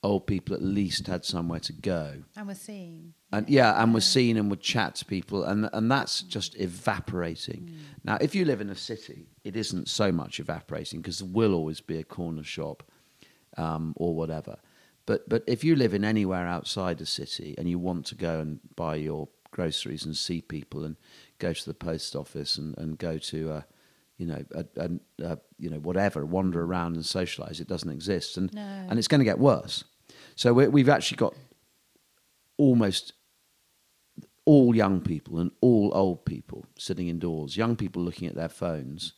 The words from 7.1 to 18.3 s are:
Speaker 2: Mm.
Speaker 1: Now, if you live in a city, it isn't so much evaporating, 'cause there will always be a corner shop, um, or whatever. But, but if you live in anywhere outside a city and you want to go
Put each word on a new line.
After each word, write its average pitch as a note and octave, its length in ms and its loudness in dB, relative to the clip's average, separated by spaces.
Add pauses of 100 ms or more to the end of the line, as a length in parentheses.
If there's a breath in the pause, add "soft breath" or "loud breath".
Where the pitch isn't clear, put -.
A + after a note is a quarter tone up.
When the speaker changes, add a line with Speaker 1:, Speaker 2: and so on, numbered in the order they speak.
Speaker 2:
Mm. D#3+ 60 -16 (260 loud breath)
Speaker 1:
Now, - 160 0
if - 160 0
you F#3 80 2
live C3+ 160 2
in G2+ 100 -6
a F#2+ 60 -10
city, - 540 -12 (160)
it G2+ 100 -8
isn't G2 320 -4
so G2+ 240 2
much - 300 -2
evaporating, D#2 600 -8
'cause F2 180 -8
there F#2+ 100 -10
will G#2 240 4
always D#2+ 260 0
be - 180 -8
a D#2+ 60 -6
corner E2 400 -8
shop, D2+ 400 -8 (720 soft breath)
um, D#2+ 400 -4
or E2+ 180 0
whatever. D#2+ 440 -6 (480 soft breath)
But, - 240 -2
but A2+ 180 2
if B2 160 0
you D#3+ 120 6
live A#2 180 4
in G2+ 100 2
anywhere F#2+ 440 2
outside F2 520 -2
a D#2+ 60 -8
city - 520 -8
and F2 120 -2
you F2 100 0
want F2 280 -2
to - 80 -12
go E2 260 -2